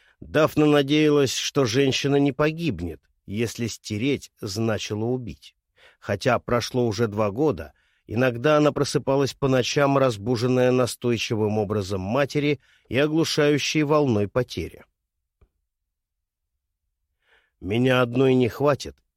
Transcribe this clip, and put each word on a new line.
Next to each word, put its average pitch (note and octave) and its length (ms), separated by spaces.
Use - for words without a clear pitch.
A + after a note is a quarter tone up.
Дафна D3+ 460
надеялась, D3 680
что - 300
женщина C3+ 520
не C#3+ 140
погибнет, C#3+ 720
если A2 400
стереть G#2+ 640
значило G#2+ 680
убить. A#2+ 500
Хотя A2 400
прошло A#2+ 480
уже A2 220
два G#2 240
года, G#2+ 400
иногда B2+ 520
она D3 120
просыпалась C3+ 640
по C#3 140
ночам, C3+ 500
разбуженная B2+ 720
настойчивым A2+ 880
образом G2 440
матери C#3 580
и - 80
оглушающей D3+ 880
волной C#3 460
потери. - 560
«Меня B2 420
одной B2+ 320
не B2+ 140
хватит, C3+ 480